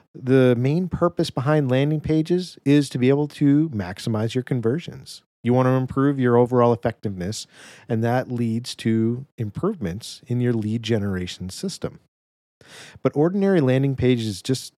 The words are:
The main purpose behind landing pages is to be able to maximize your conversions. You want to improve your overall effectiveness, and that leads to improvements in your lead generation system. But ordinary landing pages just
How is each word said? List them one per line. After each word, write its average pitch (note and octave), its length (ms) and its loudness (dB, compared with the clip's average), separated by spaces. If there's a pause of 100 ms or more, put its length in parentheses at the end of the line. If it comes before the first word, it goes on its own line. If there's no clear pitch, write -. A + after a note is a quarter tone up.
(140)
The B2+ 420 4
main D3+ 320 0
purpose - 420 0
behind C#3+ 420 0
landing D3 280 0
pages D#3+ 640 -2
is C#3+ 260 4
to C3+ 80 -6
be B2 100 4
able C#3+ 180 2
to D3 440 2
maximize G#2+ 680 -4
your B2+ 80 -4
conversions. A#2+ 800 -6 (220)
You A#2 80 2
want B2+ 140 4
to B2+ 40 4
improve C3+ 500 0
your A#2+ 160 4
overall A#2+ 360 4
effectiveness, G#2 760 -6 (400)
and A2+ 160 0
that B2 260 0
leads A#2 460 -4
to A2+ 500 0 (100)
improvements A2+ 920 -6
in A#2+ 120 -2
your B2 120 0
lead A2 320 -4
generation G2 680 -4
system. - 480 -10 (1040)
But - 140 -2
ordinary F#3+ 440 2
landing C3 360 2
pages A#2 440 0
just - 380 -6